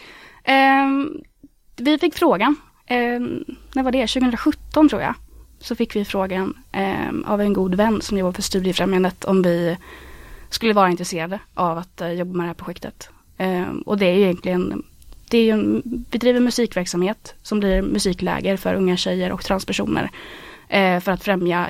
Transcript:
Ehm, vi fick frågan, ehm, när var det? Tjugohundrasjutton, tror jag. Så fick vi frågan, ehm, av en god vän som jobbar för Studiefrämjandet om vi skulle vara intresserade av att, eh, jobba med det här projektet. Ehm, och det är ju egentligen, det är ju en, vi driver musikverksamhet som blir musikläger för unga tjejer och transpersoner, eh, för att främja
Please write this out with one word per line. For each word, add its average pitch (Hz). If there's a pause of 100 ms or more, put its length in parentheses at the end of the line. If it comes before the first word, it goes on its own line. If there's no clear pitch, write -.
(440)
Ehm, 269 (540)
vi 285
fick 320
frågan, 254 (320)
ehm, 240 (300)
när 262
var 254
det? 247
Tjugohundrasjutton, 262
tror 202
jag. - (460)
Så -
fick 226
vi 202
frågan, 190 (180)
ehm, 196
av 208
en 208
god 185
vän 214
som 208
jobbar 185
för 190
Studiefrämjandet 185
om 190
vi 175 (720)
skulle 226
vara 196
intresserade 175 (140)
av 170
att, 180
eh, 175
jobba 175
med 175
det 170
här 170
projektet. - (280)
Ehm, 185
och -
det 196
är 180
ju 202
egentligen, 180 (460)
det 233
är 233
ju 220
en, 214 (300)
vi 240
driver 247
musikverksamhet 214
som 214
blir 190
musikläger 190
för 180
unga 180
tjejer 180
och -
transpersoner, 202 (580)
eh, 185
för 190
att 175
främja 175